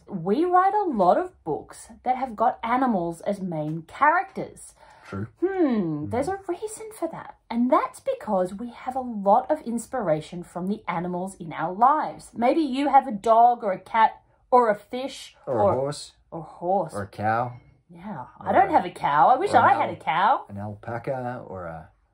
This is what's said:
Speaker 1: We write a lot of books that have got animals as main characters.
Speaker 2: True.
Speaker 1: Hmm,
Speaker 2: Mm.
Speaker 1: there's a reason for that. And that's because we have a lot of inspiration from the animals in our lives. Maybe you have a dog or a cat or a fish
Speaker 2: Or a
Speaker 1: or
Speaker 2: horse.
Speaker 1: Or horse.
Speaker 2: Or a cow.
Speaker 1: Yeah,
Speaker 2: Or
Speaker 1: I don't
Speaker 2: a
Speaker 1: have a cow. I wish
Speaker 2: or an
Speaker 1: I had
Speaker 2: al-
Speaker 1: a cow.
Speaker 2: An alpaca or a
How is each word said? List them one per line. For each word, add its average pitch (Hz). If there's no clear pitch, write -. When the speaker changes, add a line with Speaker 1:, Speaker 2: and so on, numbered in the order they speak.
Speaker 1:
We 208
write 370
a 415
lot 208
of -
books -
that 254
have 247
got 247
animals 226
as 190
main 160
characters. -
Speaker 2:
True. 98
Speaker 1:
Hmm, 339
Speaker 2:
Mm. 196
Speaker 1:
there's 254
a 392
reason 427
for 330
that. -
And 240
that's 415
because 196
we 240
have -
a 262
lot 220
of 302
inspiration 185
from 175
the 214
animals 175
in 170
our 156
lives. 226
Maybe 262
you 277
have 269
a 226
dog 233
or 196
a 165
cat -
or 247
a 202
fish -
Speaker 2:
Or -
a 208
Speaker 1:
or 185
Speaker 2:
horse. 139
Speaker 1:
Or 160
horse. 175
Speaker 2:
Or 196
a 101
cow. 113
Speaker 1:
Yeah, 170
Speaker 2:
Or -
Speaker 1:
I 202
don't 370
Speaker 2:
a 339
Speaker 1:
have 233
a 175
cow. 160
I 254
wish 370
Speaker 2:
or 254
an 240
Speaker 1:
I 359
had 247
Speaker 2:
al- 175
Speaker 1:
a -
cow. 190
Speaker 2:
An 101
alpaca 117
or 92
a 82